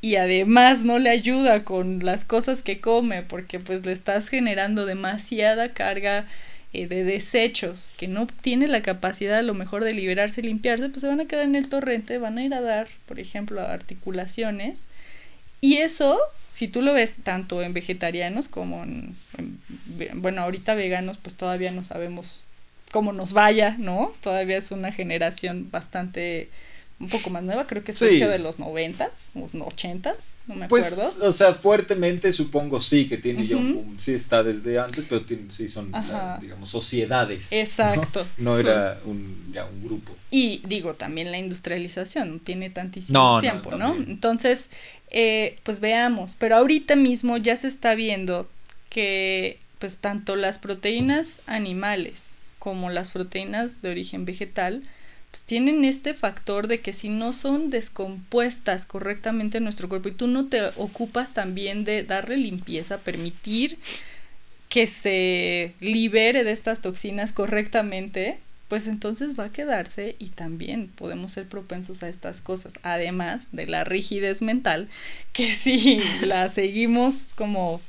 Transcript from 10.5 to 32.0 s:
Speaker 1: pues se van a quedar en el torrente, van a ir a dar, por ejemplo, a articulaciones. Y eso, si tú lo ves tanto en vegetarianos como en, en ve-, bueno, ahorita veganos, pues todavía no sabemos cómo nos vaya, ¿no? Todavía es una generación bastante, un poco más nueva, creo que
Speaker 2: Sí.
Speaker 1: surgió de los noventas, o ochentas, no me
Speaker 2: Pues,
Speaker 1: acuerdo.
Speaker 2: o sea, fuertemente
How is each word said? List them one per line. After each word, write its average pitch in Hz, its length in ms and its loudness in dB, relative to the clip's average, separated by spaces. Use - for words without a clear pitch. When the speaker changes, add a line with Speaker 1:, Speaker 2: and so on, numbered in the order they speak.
Speaker 1:
pues 269 120 -6
se 277 80 0
van 285 120 2
a 320 60 0
quedar 294 180 0
en 277 120 4
el 277 120 0
torrente, 247 500 -2
van 226 200 -4
a 254 60 -2
ir 277 100 0
a 254 60 -2
dar, 220 260 0
por 170 120 -10
ejemplo, 208 420 -6
a - 120 -2
articulaciones. 190 1120 -4
Y 285 180 8
eso, 311 380 4
si 220 160 -6
tú 240 120 -2
lo 277 120 4
ves 233 320 4
tanto 185 360 -4
en 175 140 -4
vegetarianos 175 760 -4
como 175 360 -6
en, - 320 -10
en - 220 -10
ve-, 170 280 -10
bueno, 185 280 -2
ahorita 185 340 -2
veganos, 185 420 -2
pues 180 160 -14
todavía 180 380 -2
no 185 100 -8
sabemos 175 640 -10
cómo 214 200 2
nos 190 200 -6
vaya, 208 440 6
¿no? 220 440 -2
Todavía 190 380 0
es 196 120 -6
una 190 220 -6
generación 175 800 -4
bastante, 175 760 -6
un - 100 -10
poco 220 220 -2
más 180 140 -6
nueva, 226 240 -2
creo 208 160 -6
que 214 100 -8
Speaker 2:
Sí. - 60 -2
Speaker 1:
surgió 208 280 8
de 190 120 2
los 165 180 -6
noventas, 165 760 -4
o - 140 -8
ochentas, - 720 -6
no 202 80 -10
me 180 120 -8
Speaker 2:
Pues, 226 240 6
Speaker 1:
acuerdo. 202 360 0
Speaker 2:
o 180 40 6
sea, 190 220 8
fuertemente 185 800 4